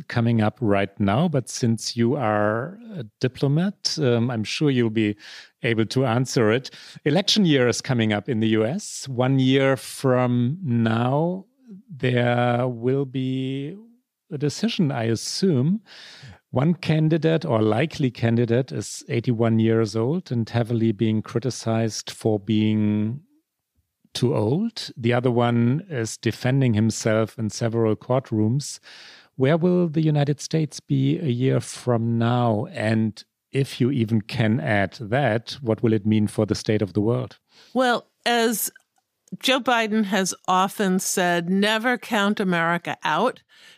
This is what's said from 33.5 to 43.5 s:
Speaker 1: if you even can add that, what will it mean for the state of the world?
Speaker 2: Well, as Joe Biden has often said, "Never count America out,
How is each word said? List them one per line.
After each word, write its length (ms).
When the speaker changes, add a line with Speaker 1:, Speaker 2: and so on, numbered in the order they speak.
Speaker 1:
if 280
you 100
even 300
can 400
add 400
that, 640
what 200
will 120
it 100
mean 220
for 180
the 100
state 280
of 100
the 80
world? 380
Speaker 2:
Well, 340
as 440
Joe 220
Biden 440
has 300
often 520
said, 500
"Never 480
count 420
America 640
out, 400